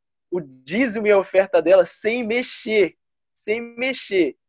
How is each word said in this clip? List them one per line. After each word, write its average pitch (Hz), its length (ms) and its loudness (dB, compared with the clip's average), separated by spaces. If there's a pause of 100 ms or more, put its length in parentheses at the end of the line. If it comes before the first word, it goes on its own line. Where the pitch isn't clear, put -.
(300)
o 175 100 -4
dízimo 202 680 -4
e 208 40 2
a 202 80 6
oferta 185 420 0
dela 175 240 6
sem 233 400 -6
mexer, 214 720 -2 (360)
sem 220 280 -6
mexer, 233 760 -4 (120)